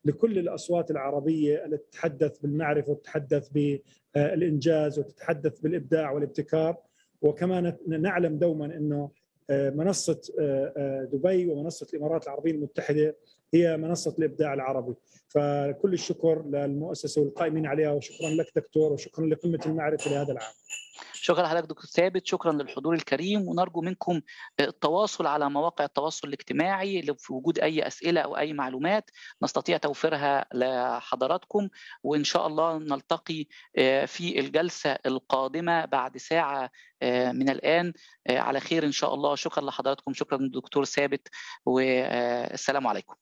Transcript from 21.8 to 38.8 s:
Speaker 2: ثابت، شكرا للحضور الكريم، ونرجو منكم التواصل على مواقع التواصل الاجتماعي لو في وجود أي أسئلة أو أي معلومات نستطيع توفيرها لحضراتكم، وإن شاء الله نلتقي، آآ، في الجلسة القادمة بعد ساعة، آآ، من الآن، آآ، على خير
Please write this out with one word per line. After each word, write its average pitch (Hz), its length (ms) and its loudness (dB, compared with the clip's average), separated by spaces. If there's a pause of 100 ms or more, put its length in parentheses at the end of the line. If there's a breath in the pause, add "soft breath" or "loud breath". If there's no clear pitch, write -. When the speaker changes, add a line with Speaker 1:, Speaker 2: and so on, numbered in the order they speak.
Speaker 2:
ثابت، 185 400 2
شكرا 170 260 2
للحضور 143 420 -2
الكريم، 175 540 0
ونرجو 175 320 0
منكم 175 400 -2 (400 loud breath)
التواصل 165 680 0
على 143 240 2
مواقع 147 340 0
التواصل 147 440 -4
الاجتماعي 180 760 -2
لو 143 120 -4
في - 180 -12
وجود 151 260 -2
أي 160 280 0
أسئلة 165 340 0
أو 147 160 -4
أي 151 160 -2
معلومات 143 580 -2 (320 loud breath)
نستطيع 151 340 0
توفيرها 143 800 0
لحضراتكم، 127 1120 -2 (340 loud breath)
وإن 147 220 0
شاء - 220 2
الله 160 320 0
نلتقي، 156 680 -4 (320 loud breath)
آآ، 135 280 4
في 135 340 -2
الجلسة 147 640 0
القادمة 139 800 0
بعد 131 340 -2
ساعة، 139 520 0 (320 loud breath)
آآ، 123 300 2
من 135 180 0
الآن، 170 420 2 (340 loud breath)
آآ، 127 140 2
على 135 200 0
خير 165 240 0